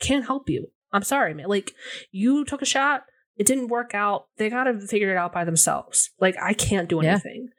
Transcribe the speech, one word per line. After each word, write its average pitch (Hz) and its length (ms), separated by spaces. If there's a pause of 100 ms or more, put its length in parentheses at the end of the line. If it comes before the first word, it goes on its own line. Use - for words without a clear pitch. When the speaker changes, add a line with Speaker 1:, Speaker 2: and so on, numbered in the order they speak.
Speaker 1:
can't 269 220
help 269 220
you. 156 220 (220)
I'm 196 100
sorry, 202 320
man. 151 140
Like, 202 240 (400)
you 262 320
took 285 180
a 262 40
shot. 277 380 (320)
It 208 100
didn't 254 220
work 240 260
out. 202 320 (120)
They 214 100
gotta 247 320
figure 202 300
it 185 60
out 175 160
by 175 120
themselves. - 680 (100)
Like, 185 200
I 185 140
can't 185 340
do 165 140
Speaker 2:
Yeah. 160 100
Speaker 1:
anything." 220 360 (100)